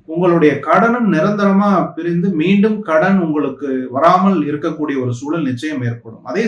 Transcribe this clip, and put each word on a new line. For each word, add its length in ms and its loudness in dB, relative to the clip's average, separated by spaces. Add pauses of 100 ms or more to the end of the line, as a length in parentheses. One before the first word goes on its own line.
உங்களுடைய 540 2
கடனும் 540 0
நிரந்தரமா 800 2
பிரிந்து 360 -2
மீண்டும் 520 2
கடன் 380 2
உங்களுக்கு 720 -2
வராமல் 520 4
இருக்கக்கூடிய 580 -4
ஒரு 120 -2
சூழல் 300 -4
நிச்சயம் 400 -4
ஏற்படும். 400 -8
அதே 240 -2